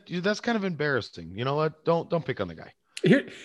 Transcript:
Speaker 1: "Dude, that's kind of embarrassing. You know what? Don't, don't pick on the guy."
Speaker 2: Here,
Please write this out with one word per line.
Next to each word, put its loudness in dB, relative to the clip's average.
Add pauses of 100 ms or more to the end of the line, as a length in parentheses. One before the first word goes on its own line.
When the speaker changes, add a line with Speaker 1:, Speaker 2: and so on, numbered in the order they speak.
Speaker 1:
"Dude, -4
that's 0
kind 0
of 0
embarrassing. -2
You -4
know 0
what? -2
Don't, 2
don't -2
pick -4
on -2
the -10
guy." -18 (300)
Speaker 2:
Here, 6 (180)